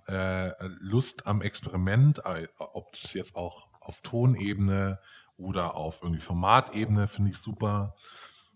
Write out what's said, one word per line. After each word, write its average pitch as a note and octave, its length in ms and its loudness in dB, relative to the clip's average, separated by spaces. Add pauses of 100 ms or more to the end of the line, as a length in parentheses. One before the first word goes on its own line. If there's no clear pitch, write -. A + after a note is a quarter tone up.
äh, F#2 440 -2 (280)
Lust G#2+ 480 -2
am G2+ 140 2
Experiment, G2+ 840 4
äh, E2 220 -4 (100)
ob - 360 -12
das - 200 -8
jetzt F#2 220 -8
auch F2 320 -8 (120)
auf - 220 -16
Tonebene G2 1000 2 (380)
oder F#2 380 -4
auf D#2+ 260 -8
irgendwie E2 200 -4
Formatebene, G#2 840 2
finde G2+ 240 0
ich - 60 -6
super. G#2 580 -2 (600)